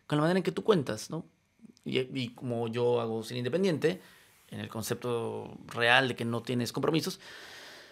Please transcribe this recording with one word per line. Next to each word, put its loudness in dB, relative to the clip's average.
con 2
la 4
manera 4
en 2
que 0
tú -4
cuentas, 2
¿no? -8
Y, 0
y -2
como -4
yo 2
hago -2
cine -8
independiente, 0
en -8
el -6
concepto -4
real 6
de 0
que -4
no -2
tienes -2
compromisos, 0